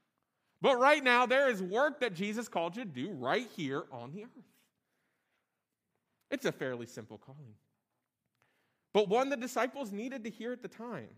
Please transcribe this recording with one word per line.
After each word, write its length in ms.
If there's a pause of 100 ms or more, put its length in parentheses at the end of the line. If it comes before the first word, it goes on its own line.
(600)
But 200
right 200
now, 260
there 220
is 140
work 380
that 120
Jesus 360
called 280
you 80
to 60
do 220
right 420
here 380
on 180
the 140
earth. 200 (1800)
It's 160
a 60
fairly 360
simple 320
calling, 360 (1400)
but 160
one 200
the 80
disciples 560
needed 320
to 60
hear 220
at 100
the 40
time, 400 (120)